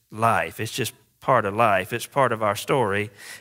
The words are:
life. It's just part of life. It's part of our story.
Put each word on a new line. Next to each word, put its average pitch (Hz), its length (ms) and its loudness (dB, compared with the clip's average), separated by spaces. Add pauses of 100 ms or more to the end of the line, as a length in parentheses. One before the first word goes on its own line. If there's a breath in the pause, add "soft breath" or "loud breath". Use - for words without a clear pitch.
(120)
life. 107 480 0
It's 110 120 -6
just - 220 -6 (300)
part 120 220 2
of 101 100 -2
life. 104 380 2
It's 117 120 -8
part 127 280 0
of 110 100 -2
our 104 120 2
story. 107 540 0 (320 loud breath)